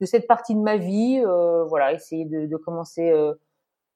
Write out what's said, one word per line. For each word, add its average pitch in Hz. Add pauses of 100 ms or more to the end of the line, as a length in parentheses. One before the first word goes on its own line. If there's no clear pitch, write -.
de 190
cette 233
partie 233
de 214
ma 214
vie, 220
euh, 170
voilà, 151
essayer 165
de, 156
de 156
commencer, 165
euh, 151 (640)